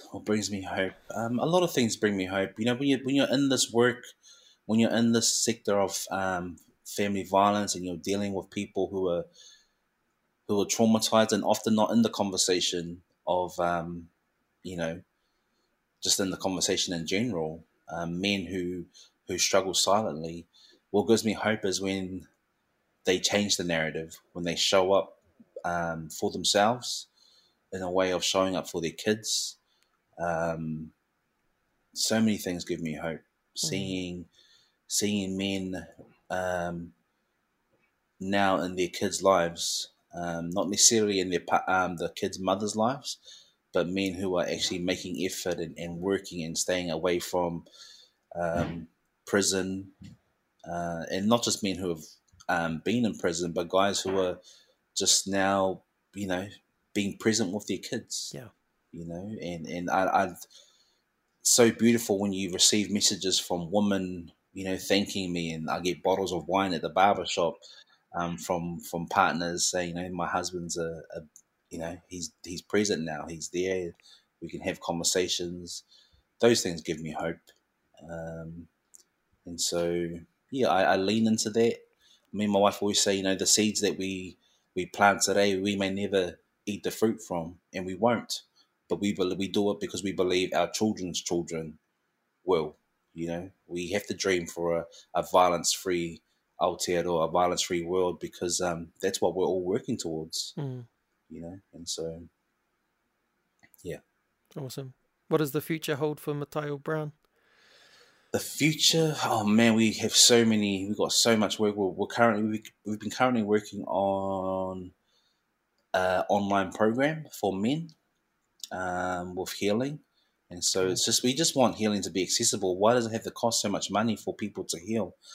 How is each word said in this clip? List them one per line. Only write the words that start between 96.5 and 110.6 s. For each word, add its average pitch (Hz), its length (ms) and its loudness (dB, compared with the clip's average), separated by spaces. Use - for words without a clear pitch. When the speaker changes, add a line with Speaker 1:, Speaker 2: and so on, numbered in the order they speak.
Speaker 1:
Aotearoa, 85 640 0
a 80 40 -4
violence-free 90 520 0
world, 87 360 0
because, 87 420 -6
um, 85 280 -4
that's 95 180 -2
what 90 160 2
we're 92 120 0
all 92 160 0
working 107 340 -2
towards. 80 600 -8
Speaker 2:
Mm. 127 280 -8
Speaker 1:
You 80 120 -14
know, 87 180 -12
and 85 160 -14
so, 82 320 -8
yeah. 85 140 -8
Speaker 2:
Awesome. 135 360 -10
What 156 120 4
does 147 120 0
the 143 100 0
future 160 340 -2
hold 151 240 -2
for 147 140 -4
Matayo 147 480 -6
Brown? 156 300 -4
Speaker 1:
The 104 80 0
future, 156 760 2
oh 110 180 0
man, 110 300 6
we 110 200 4
have - 200 -2
so 117 320 8
many, 101 420 2